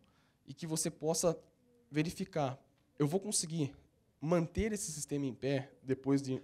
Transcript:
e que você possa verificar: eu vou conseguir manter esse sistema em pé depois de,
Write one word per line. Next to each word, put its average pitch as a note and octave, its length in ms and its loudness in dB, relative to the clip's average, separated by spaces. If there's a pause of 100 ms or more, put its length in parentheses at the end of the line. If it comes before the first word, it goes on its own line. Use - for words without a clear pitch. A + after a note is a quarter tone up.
(460)
e C#3+ 80 -14
que E3+ 140 -10
você D#3+ 240 0
possa D#3+ 460 2 (520)
verificar: D3+ 720 -2 (380)
eu D3 80 4
vou E3+ 120 2
conseguir E3+ 540 -2 (480)
manter F3 500 2
esse G#3+ 200 -4
sistema D3 340 -4
em B2+ 80 -2
pé C3 380 -2 (100)
depois C3+ 400 2
de, B2+ 220 -2